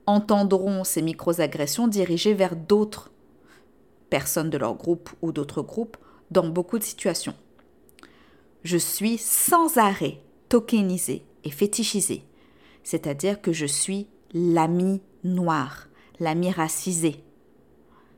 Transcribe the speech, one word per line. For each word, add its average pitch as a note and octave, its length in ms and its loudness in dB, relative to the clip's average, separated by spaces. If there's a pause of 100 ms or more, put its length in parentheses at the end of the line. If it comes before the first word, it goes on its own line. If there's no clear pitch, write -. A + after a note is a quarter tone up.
entendront G3+ 800 2
ces E3+ 180 -2
micro-agressions D#3+ 840 0
dirigées G3 460 2
vers F#3 200 2
d'autres G#3 560 0 (1000)
personnes D#3 400 -2
de D3+ 80 -2
leur A#2 180 -2
groupe E3+ 340 -4 (120)
ou E3 100 -2
d'autres D3 300 -4
groupes - 340 -8 (340)
dans F3 180 2
beaucoup F3+ 300 -2
de G#3+ 60 -4
situations. - 500 -4 (1300)
Je E3+ 140 -2
suis A3 420 0
sans - 580 2
arrêt G3 440 2 (280)
tokenisée G3+ 760 0 (180)
et D#3 80 -8
fétichisée, G#3 720 -2 (600)
c'est-à-dire E3 580 -4
que F3 100 0
je D#3+ 140 -2
suis G3 400 -4 (260)
l'ami F3 720 2 (220)
noir, E3+ 640 -2 (320)
l'ami E3+ 320 0
racisé. E3 720 -2 (920)